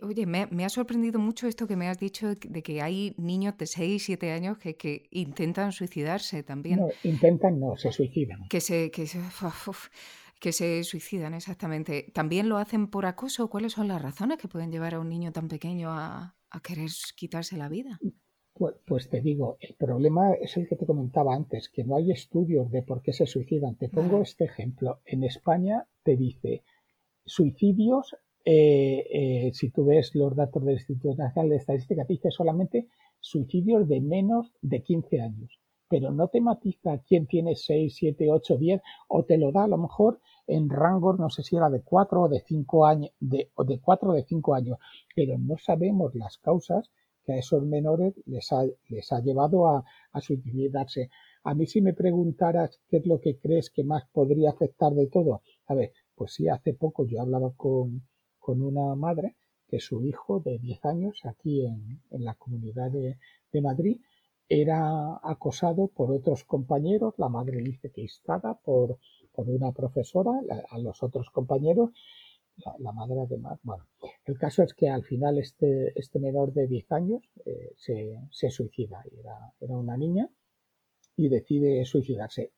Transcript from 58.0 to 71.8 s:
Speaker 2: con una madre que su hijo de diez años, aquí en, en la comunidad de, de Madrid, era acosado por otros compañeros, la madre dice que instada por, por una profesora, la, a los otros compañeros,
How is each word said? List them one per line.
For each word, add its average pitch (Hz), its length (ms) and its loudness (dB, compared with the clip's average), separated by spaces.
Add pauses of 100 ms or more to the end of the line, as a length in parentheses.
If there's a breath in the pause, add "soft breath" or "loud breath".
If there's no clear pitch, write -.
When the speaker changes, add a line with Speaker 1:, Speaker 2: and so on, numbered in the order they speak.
Speaker 2:
con 127 240 -2
una 139 320 -2
madre 170 420 -4 (320)
que 117 120 -4
su 120 240 -6
hijo 180 360 -6
de 127 180 -6
diez 120 260 -8
años, 175 400 -4
aquí 135 420 -4
en, 113 340 -10 (100)
en 123 140 -6
la 113 100 -6
comunidad 120 580 -8
de, 131 260 -4 (340 soft breath)
de 147 80 2
Madrid, 143 400 0 (480 soft breath)
era 156 760 0
acosado 170 640 -2
por 131 240 0
otros 135 320 0
compañeros, 156 720 0
la 147 100 -2
madre 123 320 -4
dice 131 300 -8
que - 120 -12
instada 185 520 -6
por, 127 440 2 (340 soft breath)
por 120 180 -6
una 131 220 0
profesora, 160 720 -2
la, - 240 -8
a 117 80 -10
los 117 240 -6
otros 127 280 -6
compañeros, 151 600 2 (760 loud breath)